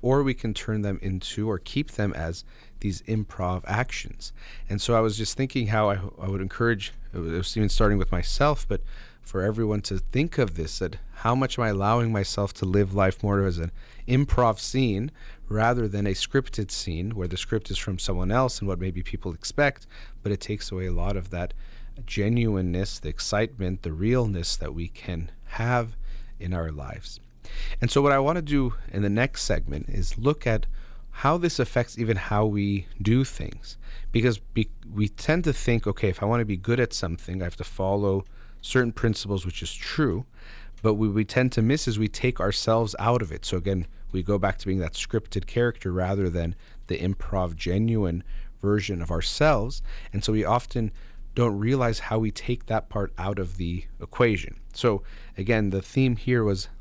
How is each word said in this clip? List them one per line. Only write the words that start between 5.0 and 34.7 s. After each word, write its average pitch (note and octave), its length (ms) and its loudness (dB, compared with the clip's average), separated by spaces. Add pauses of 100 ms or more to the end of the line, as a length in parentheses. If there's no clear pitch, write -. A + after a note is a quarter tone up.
just A2 200 -2
thinking B2+ 300 0
how G#2+ 220 4
I, G2 100 2 (220)
I F#2 80 -4
would F#2+ 120 0
encourage, G#2 520 0 (200)
it F#2+ 60 -4
was E2 360 -2
even G#2+ 140 4
starting G#2 280 6
with F#2 140 2
myself, C#3+ 560 2
but - 140 0 (400)
for - 200 -4
everyone G#2+ 400 2
to G2 180 -2
think D#3+ 380 0
of G2+ 180 2
this, D#2+ 240 -4
that F2 180 -2 (160)
how A#2 220 2
much C3 220 0
am B2 60 0
I A2 60 2
allowing A2 420 4
myself G2+ 440 0
to - 100 -2
live F#2+ 280 4
life F#2+ 300 2
more G2+ 220 4
as F2+ 120 0
an E2 140 -2 (340)
improv B2 540 4
scene B2 520 0 (360)
rather A2+ 400 2
than G2+ 180 0
a G2+ 60 2
scripted - 600 0
scene F2 400 -4
where F#2+ 180 -4
the F2+ 80 -4
script - 340 -2
is G2+ 60 -2
from F#2+ 220 -4
someone F#2 320 0
else B2 280 2
and G2 80 -2
what F#2 120 0
maybe F2+ 220 -2
people F2+ 320 -6
expect, - 540 0 (340)
but G#2 120 0
it G2 80 -2
takes - 300 -6
away F#2 160 -4
a F2+ 40 0
lot F2+ 240 2
of F2+ 140 -4
that F2+ 240 -4 (520)
genuineness, G2+ 960 2
the D2+ 100 -6
excitement, G2+ 720 -2
the D#2+ 100 -4
realness G2+ 640 0
that C#2+ 160 -4
we E2 160 -4
can E2+ 420 -6 (140)
have A#2 500 0 (420)
in F2+ 160 -4
our E2 180 -2
lives. - 500 -10 (580)
And B2 100 2
so C#3+ 120 4
what C#3+ 100 6
I C#3 80 6
want D3 180 2
to F3 40 -2
do C#3 320 2 (180)
in G2+ 120 0
the G2+ 60 2
next A#2 340 2
segment D#2 440 0
is - 300 0
look C#3 280 0
at A2 200 2 (460)
how D3+ 260 2
this E3+ 220 0
affects A#2+ 400 0
even A2 180 2
how G#2+ 280 2
we G2+ 420 2 (140)
do A#2 220 6
things. - 540 -8 (340)
Because A#2 280 4
be-, - 300 -2 (220)